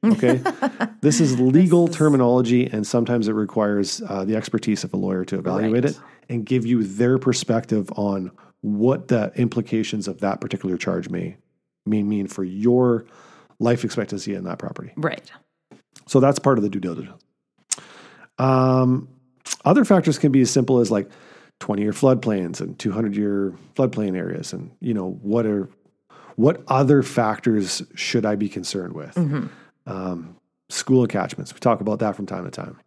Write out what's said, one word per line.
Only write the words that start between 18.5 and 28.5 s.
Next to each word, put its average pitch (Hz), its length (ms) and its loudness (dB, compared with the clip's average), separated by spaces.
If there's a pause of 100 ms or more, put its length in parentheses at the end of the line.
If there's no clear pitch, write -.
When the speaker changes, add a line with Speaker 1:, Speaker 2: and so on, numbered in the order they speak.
Speaker 1:
other 214 200 6
factors 165 320 4
can 147 140 2
be 131 100 6
as 120 100 2
simple 131 280 2
as, 107 120 2
like, 101 180 0 (500)
twenty-year 104 340 -2
floodplains 104 680 0
and 90 180 -10
two 107 120 -2
hundred-year 101 640 -2 (200)
floodplain 117 420 0
areas, 87 360 -8
and, 87 260 -12
you 120 140 -4
know, 92 180 -4 (100)
what 110 240 0
are, 104 240 -2 (680)
what 143 320 2
other 135 360 4
factors 107 800 -2 (140)
should - 300 -2
I 107 100 0
be 101 140 -4
concerned 90 440 -8